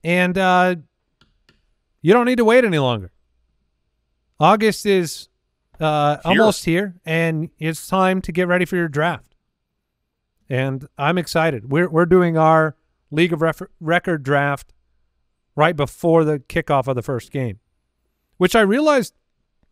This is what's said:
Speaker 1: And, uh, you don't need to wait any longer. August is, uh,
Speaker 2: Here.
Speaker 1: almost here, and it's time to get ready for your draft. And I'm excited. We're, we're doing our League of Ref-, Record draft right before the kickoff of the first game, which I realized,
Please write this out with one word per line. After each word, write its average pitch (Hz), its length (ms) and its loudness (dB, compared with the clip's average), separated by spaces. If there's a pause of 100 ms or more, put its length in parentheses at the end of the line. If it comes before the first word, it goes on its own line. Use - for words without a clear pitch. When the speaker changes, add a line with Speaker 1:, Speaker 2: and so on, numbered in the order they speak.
Speaker 1:
And, 180 340 0
uh, 185 380 2 (1300)
you 160 100 2
don't 240 140 4
need 247 140 0
to 240 60 2
wait 240 200 4
any 170 140 0
longer. 117 340 -2 (1300)
August 208 460 2
is, 185 440 -2 (500)
uh, 147 380 0
Speaker 2:
Here. - 40 -20 (200)
Speaker 1:
almost 214 240 2
here, 175 300 -2 (100)
and 165 440 -4 (100)
it's 160 280 -8
time 185 360 0
to - 80 -8
get 180 160 -2
ready 180 180 0
for 185 100 -6
your 175 120 -2
draft. 151 480 -6 (1120)
And 135 380 -4 (100)
I'm 156 200 -2
excited. 151 540 -4
We're, 170 180 0
we're 160 160 2
doing 170 320 2
our 160 380 2 (360)
League 165 220 0
of 156 80 -4
Ref-, 165 200 -2 (180)
Record 165 440 -2
draft 143 500 -2 (840)
right 156 200 2
before 165 480 0
the 151 160 -2
kickoff 139 480 -2
of 135 80 -4
the 120 60 -4
first 123 300 -8
game, 120 280 -6 (800)
which 180 180 0
I 226 60 6
realized, 254 520 0 (580)